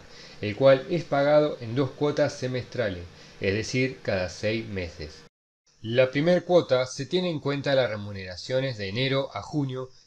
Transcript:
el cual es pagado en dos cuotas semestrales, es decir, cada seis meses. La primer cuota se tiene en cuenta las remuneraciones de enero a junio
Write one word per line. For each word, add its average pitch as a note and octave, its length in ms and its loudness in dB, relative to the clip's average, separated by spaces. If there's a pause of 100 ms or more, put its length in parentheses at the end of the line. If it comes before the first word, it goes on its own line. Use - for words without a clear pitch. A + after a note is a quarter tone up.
(400)
el G#2+ 160 -4
cual C3+ 360 6
es E3+ 120 0
pagado D3 580 4
en A#2 140 -6
dos C3 140 2
cuotas D3 440 0
semestrales, A#2+ 720 -4 (380)
es G2 140 0
decir, B2+ 480 -2
cada F#2 260 0
seis A2+ 400 -4
meses. F2 540 -10 (580)
La B2 300 2
primer E3+ 340 2
cuota C3 400 4
se C3 200 -8
tiene F3+ 240 -2
en D#3 100 -4
cuenta C#3 340 -2
las B2+ 160 4
remuneraciones G#2 880 -6
de G2+ 100 -6
enero C3+ 480 -2
a G#2 60 -8
junio C3 480 -6 (160)